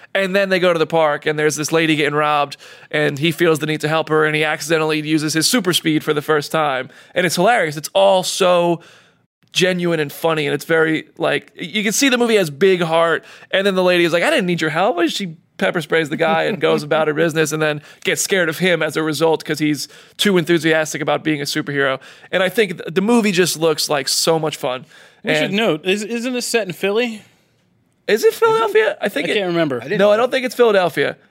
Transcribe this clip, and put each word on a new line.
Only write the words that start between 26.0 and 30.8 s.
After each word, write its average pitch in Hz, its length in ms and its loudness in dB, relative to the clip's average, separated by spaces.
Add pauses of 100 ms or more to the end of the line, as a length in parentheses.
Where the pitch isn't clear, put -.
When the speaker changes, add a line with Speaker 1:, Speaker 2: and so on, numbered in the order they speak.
Speaker 2:
isn't 233 300 -6
this 240 120 -4
set 220 220 -2
in 175 60 -6
Philly? 214 480 -2 (840)
Speaker 1:
Is 226 200 2
it 453 80 4
Philadelphia? 440 680 2
I - 80 -2
think 285 220 -4
Speaker 2:
I - 20 -2
Speaker 1:
it 240 40 0
Speaker 2:
can't 202 120 -2
remember. 160 320 0
Speaker 3:
I 117 60 -10
didn't 175 140 -2
Speaker 1:
No, 202 120 6
I 208 60 4
Speaker 3:
know. 233 60 2
Speaker 1:
don't 254 80 0
think 262 140 -2
it's 254 100 -8
Philadelphia. 180 600 2 (160)